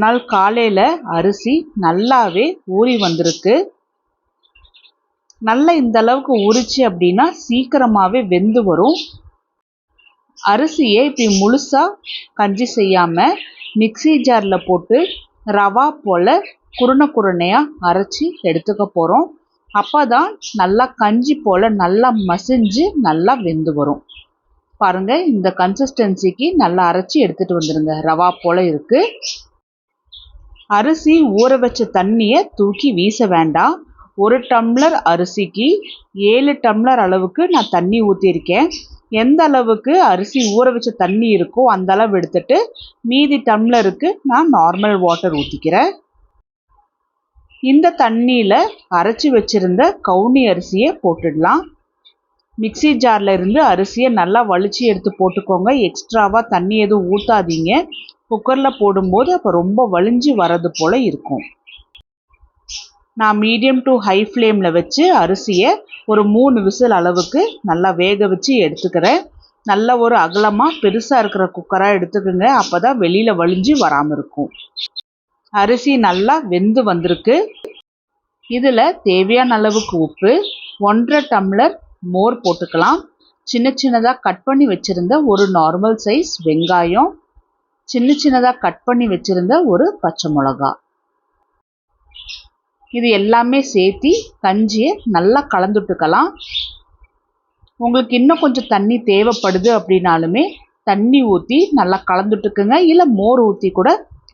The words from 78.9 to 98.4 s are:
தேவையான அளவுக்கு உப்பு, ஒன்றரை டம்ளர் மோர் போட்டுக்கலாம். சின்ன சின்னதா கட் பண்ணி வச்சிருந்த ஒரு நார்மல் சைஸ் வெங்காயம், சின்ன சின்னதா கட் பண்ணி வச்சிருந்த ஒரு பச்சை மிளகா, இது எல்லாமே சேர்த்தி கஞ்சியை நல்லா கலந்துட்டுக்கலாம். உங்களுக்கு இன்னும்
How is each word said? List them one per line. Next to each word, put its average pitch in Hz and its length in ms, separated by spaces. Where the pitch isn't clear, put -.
தேவையான 208 500
அளவுக்கு 214 480
உப்பு, 190 260
ஒன்றரை 233 320
டம்ளர் 202 420
மோர் 208 320
போட்டுக்கலாம். 180 560
சின்ன 247 340
சின்னதா 240 320
கட் 185 200
பண்ணி 269 240
வச்சிருந்த 185 440
ஒரு 196 120
நார்மல் 180 480
சைஸ் 262 280
வெங்காயம், 170 680
சின்ன 254 320
சின்னதா 254 320
கட் 175 260
பண்ணி 240 220
வச்சிருந்த 185 460
ஒரு 254 160
பச்சை 165 320
மிளகா, 135 340
இது 240 260
எல்லாமே 240 420
சேர்த்தி 196 400
கஞ்சியை 214 460
நல்லா 202 260
கலந்துட்டுக்கலாம். 196 760
உங்களுக்கு 240 400
இன்னும் 311 240